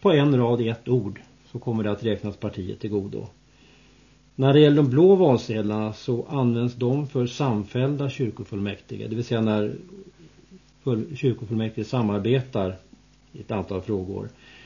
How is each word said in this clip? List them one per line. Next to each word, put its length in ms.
på 120
en 260
rad 220
i 80
ett 200
ord, 320
så 60
kommer 260
det 60
att 140
räknas 320
partiet 440
till 100
godo. 360
När 180
det 80
gäller 160
de 140
blå 240
valsedlarna 800
så 360
används 460
de 320
för 200
samfällda 840
kyrkofullmäktige, 960
det 80
vill 80
säga 160
när 340
full-, 320
kyrkofullmäktige 680
samarbetar 920
i 80
ett 100
antal 300
frågor. 480